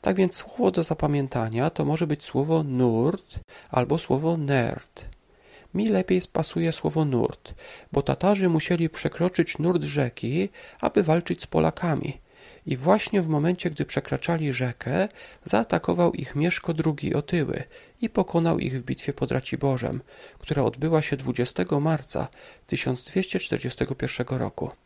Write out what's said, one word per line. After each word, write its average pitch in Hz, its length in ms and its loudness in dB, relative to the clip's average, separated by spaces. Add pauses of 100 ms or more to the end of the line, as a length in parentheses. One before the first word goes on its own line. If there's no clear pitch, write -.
Tak 185 160 0
więc 185 180 2
słowo - 360 0
do 175 120 0
zapamiętania 139 880 0
to - 140 -2
może 160 220 0
być 151 180 -4
słowo 156 380 0
nurt 127 760 2 (320)
albo 131 280 2
słowo 160 380 0
nerd. 139 680 -2 (720)
Mi 214 140 2
lepiej 185 340 2 (100)
pasuje 165 400 -2
słowo 156 320 0
nurt, 127 500 -2 (380)
bo 139 100 2
Tatarzy 190 460 2
musieli 165 420 2
przekroczyć - 680 0
nurt 170 240 2
rzeki, 143 680 -2 (320)
aby - 220 2
walczyć 170 400 2
z - 40 -10
Polakami. 160 760 0 (460)
I 147 100 0
właśnie 190 460 2
w 160 60 -2
momencie, 160 420 2
gdy 147 140 -4
przekraczali 151 680 -2
rzekę, 127 560 -2 (360)
zaatakował 175 680 2
ich - 240 -6
Mieszko 165 380 0
drugi 151 400 0
Otyły 151 500 -2 (360)
i 226 80 -2
pokonał 165 500 2
ich 131 220 -2
w 123 40 -12
bitwie 131 280 -4
pod - 200 -2
Raciborzem, 131 680 -2 (380)
która 143 240 -2
odbyła 147 400 2
się 147 140 -2
dwudziestego 135 640 -2
marca - 480 -2 (380)
tysiąc - 360 -2
dwieście - 380 -2
czterdziestego - 540 -4
pierwszego 127 440 -4
roku. - 320 -4 (160)